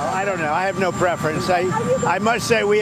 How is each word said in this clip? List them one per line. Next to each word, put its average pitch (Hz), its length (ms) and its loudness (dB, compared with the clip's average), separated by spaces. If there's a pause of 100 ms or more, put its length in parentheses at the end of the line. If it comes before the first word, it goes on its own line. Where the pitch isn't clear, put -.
(200)
I - 80 0
don't 180 160 -2
know. 151 180 0
I - 80 0
have 180 160 -4
no 175 40 0 (120)
preference. 156 420 0 (160)
I, - 20 0 (520)
I 190 40 0 (100)
must 233 220 0
say 226 80 4 (160)
we 208 80 4